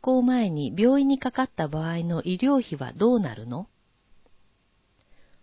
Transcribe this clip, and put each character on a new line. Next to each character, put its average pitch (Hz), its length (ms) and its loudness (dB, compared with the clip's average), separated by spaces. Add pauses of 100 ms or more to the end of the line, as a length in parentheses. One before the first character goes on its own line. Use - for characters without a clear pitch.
行 254 220 2
前 247 260 2
に 147 260 -4
病 247 260 4
院 269 60 2
に 277 120 2
か 254 120 -4
か 262 120 0
っ 262 120 -6
た 156 120 -2
場 156 200 -6
合 170 100 -4
の 170 260 -2
医 185 180 -4
療 262 240 2
費 147 140 -8
は 123 140 -8
ど 226 220 2
う 240 40 2
な 131 160 -4
る 107 100 -12
の？ 131 220 -10 (1800)